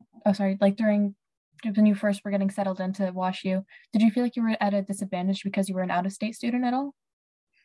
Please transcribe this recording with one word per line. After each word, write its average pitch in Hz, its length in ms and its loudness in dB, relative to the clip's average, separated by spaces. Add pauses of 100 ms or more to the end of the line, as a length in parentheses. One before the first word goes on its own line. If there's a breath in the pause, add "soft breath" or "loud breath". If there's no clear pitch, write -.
(240)
oh, 202 80 4
sorry, 196 280 0
like, 202 160 4
during, 208 400 2 (480)
when 214 200 4
you 208 120 6
first 202 280 -2
were 208 60 -6
getting 196 180 2
settled 196 320 -2
into 190 320 -2
wash 185 320 -4
U, 190 220 -2 (260 soft breath)
did 208 100 4
you 226 100 6
feel 247 100 0
like 247 140 -2
you 233 80 -2
were 220 160 0
at 202 120 0
a 202 100 0
disadvantage 190 600 -4
because 196 260 -2
you 190 60 -4
were 185 80 -2
an 180 80 -4
out-of-state 202 460 -4
student 240 280 -4
at 247 80 0
all? 277 220 -4 (720)